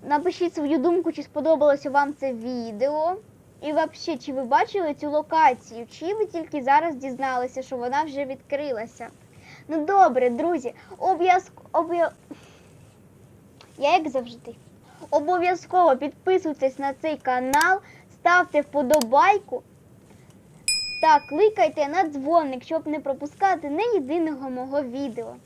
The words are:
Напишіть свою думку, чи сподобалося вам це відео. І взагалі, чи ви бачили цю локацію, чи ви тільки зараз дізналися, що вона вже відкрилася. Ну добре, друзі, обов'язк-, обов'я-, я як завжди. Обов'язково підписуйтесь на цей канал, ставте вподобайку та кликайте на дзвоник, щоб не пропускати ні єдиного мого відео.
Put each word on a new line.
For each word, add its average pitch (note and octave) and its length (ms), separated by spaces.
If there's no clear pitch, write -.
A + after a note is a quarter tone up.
Напишіть E4+ 480
свою D4+ 220
думку, E4 340
чи D4 120
сподобалося D4 640
вам C#4+ 300
це C4+ 140
відео. B3 800
І D4+ 80
взагалі, D#4+ 540
чи C#4+ 80
ви C4 100
бачили D#4+ 500
цю D4 160
локацію, D4 760
чи E4+ 260
ви G#4+ 120
тільки D#4 380
зараз D4 320
дізналися, C4 680
що B3+ 160
вона B3 260
вже C#4+ 220
відкрилася. B3+ 840
Ну D4+ 180
добре, D#4 440
друзі, D4 440
обов'язк-, F4+ 640
обов'я-, E4 400
я C#4+ 200
як D#4 120
завжди. A#3+ 460
Обов'язково F4 880
підписуйтесь D4 840
на C#4 140
цей D4+ 240
канал, C#4+ 640
ставте F4 480
вподобайку D4 1000
та D#4 180
кликайте D#4 680
на E4+ 160
дзвоник, C#4+ 600
щоб D#4+ 240
не D4+ 120
пропускати D4 680
ні D#4 140
єдиного D4 560
мого C4 320
відео. A#3+ 540